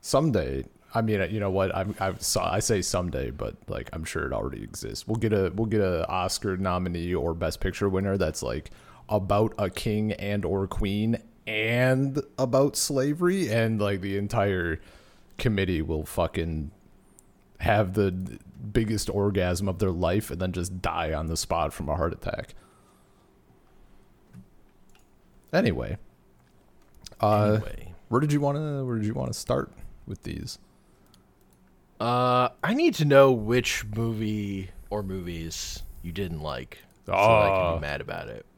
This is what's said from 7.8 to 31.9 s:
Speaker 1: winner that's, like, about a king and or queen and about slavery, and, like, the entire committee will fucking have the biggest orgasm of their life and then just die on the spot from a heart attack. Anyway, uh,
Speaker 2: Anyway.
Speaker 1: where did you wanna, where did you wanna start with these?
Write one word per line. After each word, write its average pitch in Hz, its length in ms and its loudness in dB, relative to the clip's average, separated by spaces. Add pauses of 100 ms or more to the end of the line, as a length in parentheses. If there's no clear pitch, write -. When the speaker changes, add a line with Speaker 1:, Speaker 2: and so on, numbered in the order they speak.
Speaker 1:
winner 95 300 0
that's, 80 240 0
like, - 300 -6 (380)
about 104 480 2
a 98 120 0
king 107 440 -2
and 101 300 -2
or 98 240 0
queen 107 540 0 (240)
and 127 760 2 (180)
about 135 360 4
slavery, 151 760 0
and, 113 280 2
like, 101 220 0
the 98 160 -2
entire 98 640 0 (580)
committee 95 440 0
will 78 240 -2
fucking 80 680 -2 (880)
have 101 340 4
the 98 180 4 (600)
biggest 110 380 2
orgasm 95 600 2
of 92 100 -4
their 95 120 2
life 90 400 0
and 87 100 -6
then 92 100 -2
just 90 300 -4
die 80 320 -2
on 78 140 -2
the 82 100 -2
spot 82 360 -2
from - 160 -6
a 73 60 2
heart 80 180 0
attack. - 420 -8 (3000)
Anyway, 90 440 0 (1200)
uh, 107 420 4
Speaker 2:
Anyway. - 320 -10 (140)
Speaker 1:
where 120 140 2
did 147 120 0
you 147 60 2
wanna, 143 460 -2
where 123 100 -2
did 107 100 -2
you 110 80 -2
wanna 131 200 -4
start - 380 -2 (360)
with - 160 -10
these? - 340 -8 (1400)